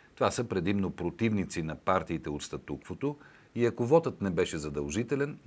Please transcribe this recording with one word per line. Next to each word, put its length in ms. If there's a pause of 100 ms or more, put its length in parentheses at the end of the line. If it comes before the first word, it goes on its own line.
(140)
Това 160
са 140
предимно 460
противници 720
на 140
партиите 540
от 120
статуквото 760 (380)
и 120
ако 180
вотът 380
не 80
беше 280
задължителен, 880